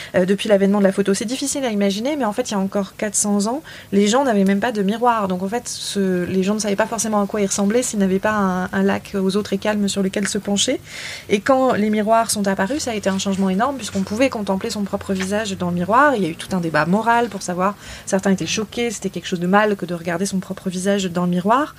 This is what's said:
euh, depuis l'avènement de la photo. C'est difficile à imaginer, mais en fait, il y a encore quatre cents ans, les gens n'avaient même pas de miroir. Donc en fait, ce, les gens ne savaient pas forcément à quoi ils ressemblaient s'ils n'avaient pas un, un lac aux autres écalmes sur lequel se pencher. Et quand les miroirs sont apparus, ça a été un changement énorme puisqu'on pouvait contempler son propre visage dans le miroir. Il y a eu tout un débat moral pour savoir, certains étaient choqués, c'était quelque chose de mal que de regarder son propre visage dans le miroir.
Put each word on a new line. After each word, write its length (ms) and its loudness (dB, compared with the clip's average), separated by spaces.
euh, 120 4
depuis 220 0
l'avènement 300 6
de 60 4
la 80 6
photo. 240 2
C'est 100 -4
difficile 400 -4
à 60 0
imaginer, 460 0
mais 60 -2
en 100 -2
fait, 180 -4
il 0 -
y 20 -4
a 60 0
encore 360 -2
quatre 200 -4
cents 320 0
ans, 160 -4
les 140 4
gens 200 4
n'avaient 180 4
même 160 2
pas 120 0
de 120 -2
miroir. 440 2
Donc 140 -2
en 60 -4
fait, 180 -4
ce, 600 -2
les 180 0
gens 100 2
ne 60 -2
savaient 160 0
pas 100 2
forcément 340 -2
à 60 2
quoi 160 -2
ils 60 2
ressemblaient 340 2
s'ils 160 -2
n'avaient 220 2
pas 140 0
un, 380 0
un 120 0
lac 360 0
aux 180 0
autres 160 -2
écalmes 340 0
sur 160 0
lequel 240 0
se 100 -2
pencher. 420 0
Et 100 2
quand 340 2
les 160 2
miroirs 400 2
sont 180 0
apparus, 360 0
ça 80 -4
a 20 -4
été 160 -2
un 80 0
changement 320 0
énorme 280 0
puisqu'on 260 -4
pouvait 260 2
contempler 400 -2
son 140 -4
propre 300 -4
visage 440 -2
dans 140 -2
le 40 -2
miroir. 400 4
Il 60 0
y 60 0
a 20 0
eu 60 -6
tout 200 -8
un 40 0
débat 260 2
moral 440 2
pour 120 -8
savoir, 340 -2
certains 240 0
étaient 160 2
choqués, 380 -4
c'était 260 -4
quelque 180 -8
chose 120 -2
de 80 -2
mal 300 4
que 80 -8
de 80 -6
regarder 320 -4
son 140 -2
propre 300 -8
visage 360 -2
dans 180 -2
le 60 0
miroir. 500 0